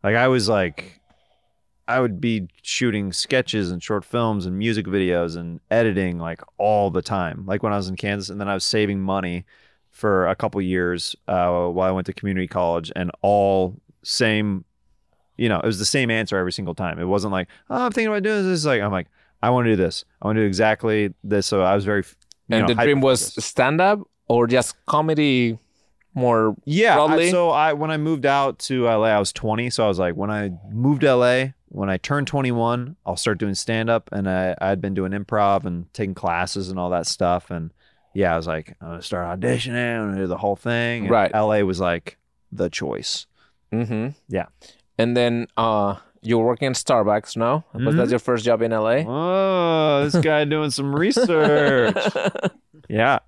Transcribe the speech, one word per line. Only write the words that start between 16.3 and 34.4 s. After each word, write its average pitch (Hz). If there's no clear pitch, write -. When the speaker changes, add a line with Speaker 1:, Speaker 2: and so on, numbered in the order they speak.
Speaker 1:
every 90
single 87
time. 82
It 87
wasn't 101
like, 92
"Oh, 247
I'm 240
thinking 226
about 208
doing 208
this." 180
It's 151
like, 123
I'm 101
like, 92
"I 113
wanna 123
do 107
this. 90
I -
wanna 110
do 107
exactly 107
this." 101
So 98
I 92
was 101
very, 104
f-, -
you 113
Speaker 2:
And 110
Speaker 1:
know, 120
Speaker 2:
the 113
dream 139
was 131
Speaker 1:
hyper-focused. -
Speaker 2:
stand-up 175
or 120
just 123
comedy 147
more 113
Speaker 1:
Yeah, 190
I, 151
Speaker 2:
broadly? 165
Speaker 1:
so 175
I, 151
when 151
I 156
moved 151
out 139
to 127
L 110
A, 113
I 107
was 98
twenty. 117
So 117
I 107
was 92
like, 87
"When 98
I 104
moved 127
to 147
L 123
A, 131
when 98
I 95
turn 143
twenty-one, 123
I'll -
start 113
doing 101
stand-up." 113
And 98
I, 92